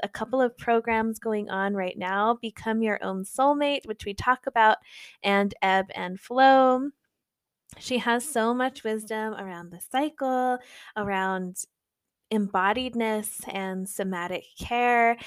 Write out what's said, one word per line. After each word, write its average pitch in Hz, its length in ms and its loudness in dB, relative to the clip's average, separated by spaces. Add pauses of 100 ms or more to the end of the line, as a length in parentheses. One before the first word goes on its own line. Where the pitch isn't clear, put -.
a 202 60 -2
couple 262 320 -2
of 240 160 0
programs 226 600 0
going 214 300 -4
on 196 240 -2
right 190 240 -4
now, 202 440 0
Become 226 400 -4
Your 214 220 0
Own 190 200 -4
Soulmate, 285 640 0
which 220 200 -10
we 202 80 -6
talk 247 340 0
about, 220 300 6 (460)
and 202 380 2
Ebb 190 340 2
and 185 240 -8
Flow. 262 720 6 (920)
She 247 200 -2
has 240 300 0
so 233 240 0
much 254 300 -4
wisdom 220 500 -4
around 175 380 -12
the 175 100 -16 (100)
cycle, 254 680 0 (360)
around 190 720 -4 (640)
embodiedness 214 1080 -2 (120)
and 190 340 -6
somatic 185 560 -6 (160)
care. 240 680 2